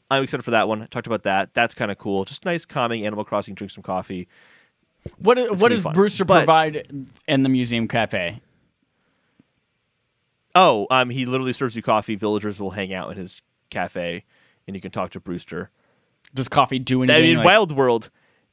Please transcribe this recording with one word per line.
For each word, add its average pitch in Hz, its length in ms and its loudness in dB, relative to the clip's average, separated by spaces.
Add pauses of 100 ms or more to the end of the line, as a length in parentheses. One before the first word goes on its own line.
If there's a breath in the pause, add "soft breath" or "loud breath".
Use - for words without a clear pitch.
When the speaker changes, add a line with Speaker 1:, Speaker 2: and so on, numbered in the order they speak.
(100)
Speaker 1:
I'm 135 120 2
excited 135 200 -6
for - 80 -8
that 107 180 2
one. 107 140 -4
I 113 40 -16
talked - 200 -10
about 113 160 -4
that. 95 320 -2
That's 117 200 0
kinda 104 220 -4
cool. 98 300 -4
Just - 180 -14
nice, 170 220 -4
calming 117 400 -4
Animal 107 180 -6
Crossing, 101 300 -6
drink 95 160 -12
some 98 120 -20
coffee. 92 460 -8 (880 soft breath)
Speaker 2:
What, 247 200 2
Speaker 1:
It's 240 140 -2
Speaker 2:
what 185 60 -4
Speaker 1:
gonna 226 120 6
be 240 60 2
Speaker 2:
does 196 80 -2
Speaker 1:
fun. 156 100 -2
Speaker 2:
Brewster 202 320 2
Speaker 1:
But 175 140 6
Speaker 2:
provide 156 680 0 (180)
in 139 160 2
the 135 60 2
museum 120 400 0
cafe? 104 520 -2 (2250)
Speaker 1:
Oh, 143 360 6
um, 127 200 2
he 127 160 -4
literally 127 260 -2
serves 117 220 -4
you 113 80 -8
coffee. 110 320 0
Villagers 104 460 -2
will 95 100 -6
hang 95 240 -8
out 92 160 -8
in 92 60 -12
his 92 260 -14 (280)
cafe, 87 540 -6 (420)
and 98 100 -12
you 92 40 -12
can 92 120 -12
talk 92 200 -6
to 92 80 -14
Brewster. 87 500 -10 (600)
Speaker 2:
Does 131 160 -6
coffee 135 300 0
do 127 220 0
Speaker 1:
I 127 40 0
Speaker 2:
anything? 151 180 6
Speaker 1:
mean, 160 160 4
Speaker 2:
Like, - 80 2
Speaker 1:
Wild 190 260 4
World, 123 380 0 (420)